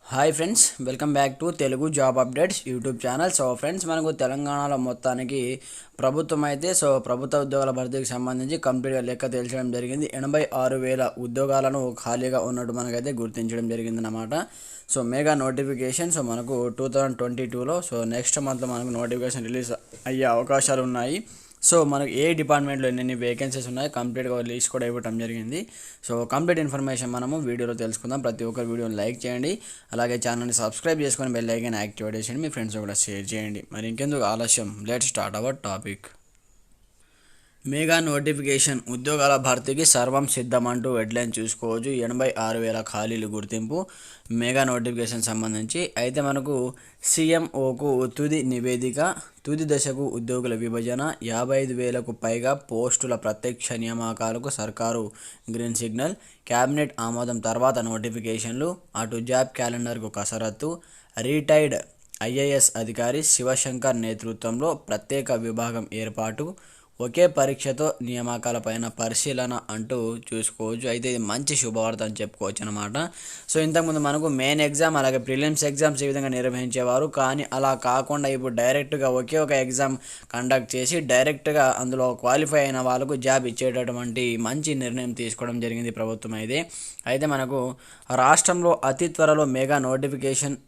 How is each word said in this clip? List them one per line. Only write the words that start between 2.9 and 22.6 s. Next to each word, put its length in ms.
ఛానల్. 360
So 60
ఫ్రెండ్స్, 300
మనకు 200
తెలంగాణలో 540
మొత్తానికి 540
ప్రభుత్వం 480
అయితే, 200
so 80
ప్రభుత్వ 400
ఉద్యోగాల 320
భర్తీకి 340
సంబంధించి 440
కంప్లీట్గా 420
లెక్క 260
తేల్చడం 420
జరిగింది. 300
ఎనభై 240
ఆరు 220
వేల 200
ఉద్యోగాలను 560
ఖాళీగా 380
ఉన్నట్టు 300
మనకైతే 320
గుర్తించడం 500
జరిగిందన్నమాట. 600
So 80
మెగా 200
నోటిఫికేషన్, 720
so 140
మనకు 260
టూ 160
థౌజండ్ 280
ట్వంటీ 240
టూలో, 200
so 80
నెక్స్ట్ 340
మంత్ 160
మనకు 240
నోటిఫికేషన్ 500
రిలీజ్ 220
అయ్యే 160
అవకాశాలు 520
ఉన్నాయి. 300
So 80
మనకు 180
ఏ 20
డిపార్ట్మెంట్లో 500